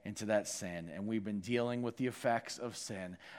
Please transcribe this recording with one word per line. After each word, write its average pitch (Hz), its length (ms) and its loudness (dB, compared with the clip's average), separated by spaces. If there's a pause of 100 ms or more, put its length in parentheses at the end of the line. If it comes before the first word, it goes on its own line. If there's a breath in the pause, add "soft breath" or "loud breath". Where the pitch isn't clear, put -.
into 101 200 -4
that 104 220 6
sin, 85 460 -4
and 98 140 -4
we've 110 160 2
been 104 160 0
dealing 120 420 2
with 120 160 -2
the 127 80 2
effects 117 540 2
of 117 180 -4
sin 92 400 -6 (220 loud breath)